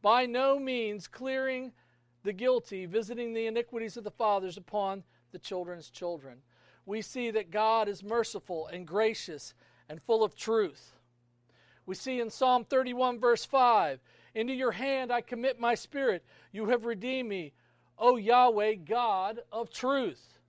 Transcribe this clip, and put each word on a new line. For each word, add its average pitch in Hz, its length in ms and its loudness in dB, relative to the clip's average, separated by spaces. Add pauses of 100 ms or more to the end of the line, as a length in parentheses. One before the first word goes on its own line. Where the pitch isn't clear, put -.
by 240 240 4
no 262 340 2
means 233 500 -4
clearing 262 640 -6 (500)
the 202 80 -2
guilty, 214 540 -2
visiting 226 480 -4
the 226 140 -4
iniquities 226 500 -6
of 214 80 -14
the 208 60 -8
fathers 196 440 0
upon 196 480 -4 (280)
the 180 80 -16
children's 175 500 -8
children.'" 135 520 -10 (460)
We 208 140 -6
see 240 300 -6
that 202 180 -2
God 220 380 2
is 190 160 -8
merciful 208 640 -4
and 175 200 -12
gracious 202 680 -2 (340)
and 156 140 -12
full 226 200 4
of - 120 0
truth. 214 640 -2 (880)
We 190 80 -8
see 254 240 -6
in 233 100 -4
Psalm 254 340 4
thirty-one, 247 560 0
verse 240 240 4
five, 220 600 4 (320)
"Into 233 180 -2
your 254 200 0
hand 262 380 -2
I 240 100 2
commit 240 380 -4
my 233 140 2
spirit. 247 500 -2 (280)
You 208 160 -4
have 233 180 2
redeemed 233 440 -4
me, 175 240 -8 (440)
O 247 200 6
Yahweh, 220 580 6
God 208 760 -2
of 226 200 -6
truth." 254 680 -2 (120)